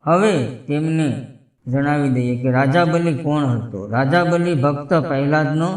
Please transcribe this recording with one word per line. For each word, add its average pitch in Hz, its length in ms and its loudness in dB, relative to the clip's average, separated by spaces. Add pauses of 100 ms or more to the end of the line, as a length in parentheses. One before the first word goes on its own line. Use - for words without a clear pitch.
હવે 190 300 4 (320)
તેમને 156 420 0 (580)
જણાવી 143 440 0
દઈએ 123 260 0
કે 123 140 -2
રાજા 135 340 2
બલિ 170 300 0
કોણ 151 340 -2
હતો. 107 380 -4
રાજા 135 380 2
બલિ 175 300 0
ભક્ત 143 360 -2 (100)
પ્રહલાદનો 147 760 0